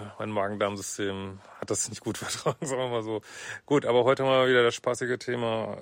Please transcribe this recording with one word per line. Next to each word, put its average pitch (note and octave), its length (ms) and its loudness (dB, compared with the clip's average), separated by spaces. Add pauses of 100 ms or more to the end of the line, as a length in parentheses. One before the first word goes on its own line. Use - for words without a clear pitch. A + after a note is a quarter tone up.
(180)
mein G#2+ 120 -4
Magen-Darm-System G2 1080 -2 (200)
hat - 80 -8
das - 220 -2
nicht G#2+ 100 -12
gut G#2+ 180 -4
<laughs> - 60 -8
vertragen, - 400 -4
sagen C3 160 -4
wir B2+ 80 -2
mal A#2+ 140 -2
so. A2 180 -4 (460)
Gut, C#3+ 180 4
aber A#2+ 200 6
heute C3+ 180 4
mal C3 260 4
wieder B2 140 6
das A#2 120 4
spaßige B2 440 -2
Thema, A2+ 640 -2